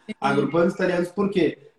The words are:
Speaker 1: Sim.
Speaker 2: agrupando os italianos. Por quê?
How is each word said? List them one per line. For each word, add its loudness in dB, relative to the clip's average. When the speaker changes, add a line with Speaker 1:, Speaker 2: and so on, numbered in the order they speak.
Speaker 1:
Sim. -10
Speaker 2:
agrupando 2
os 0
italianos. -2
Por -2
quê? -2